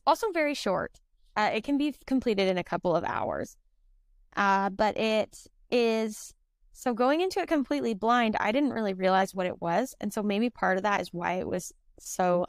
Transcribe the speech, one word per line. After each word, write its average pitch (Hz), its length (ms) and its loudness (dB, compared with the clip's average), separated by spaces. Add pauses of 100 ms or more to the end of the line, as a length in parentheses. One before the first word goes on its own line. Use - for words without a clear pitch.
also 381 260 2
very 302 220 0
short. 175 460 -4 (360)
Uh, 208 180 0
it 220 100 -2
can 285 140 0
be 285 180 -2 (100)
completed 214 420 0
in 185 100 2
a 175 60 -2
couple 180 320 -2
of 170 80 0
hours. - 540 -4 (800)
Uh, 196 340 2
but 202 280 0
it 220 500 -2 (240)
is, 226 600 0 (400)
so - 200 -2
going 254 280 2
into 381 180 -2
it 339 80 -2
completely 269 460 0
blind, 220 460 2
I 214 120 0
didn't 269 220 2
really 214 200 -2
realize 190 400 2
what 185 120 -2
it - 160 -6
was. 175 400 -2
And 208 120 -4
so 220 80 -4
maybe 208 280 0
part 185 280 0
of 190 60 -2
that 202 180 0
is 175 120 -10
why 175 200 -2
it 175 140 -4
was 180 260 -6 (260)
so 180 500 0